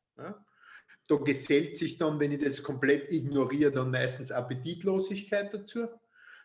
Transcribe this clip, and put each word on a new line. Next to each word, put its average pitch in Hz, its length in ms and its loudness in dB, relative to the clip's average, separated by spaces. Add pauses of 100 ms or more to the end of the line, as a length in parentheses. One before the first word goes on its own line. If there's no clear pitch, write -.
(180)
Ja? 190 240 -12 (680)
Da 151 80 6
gesellt 143 600 2
sich 151 200 -4
dann, 151 240 0
wenn 143 100 2
ich 143 100 -2
das 139 220 -2
komplett 139 480 2
ignoriere, 139 600 2
dann 127 180 0
meistens 127 400 -2
Appetitlosigkeit 190 1200 -2
dazu. 226 360 -6 (560)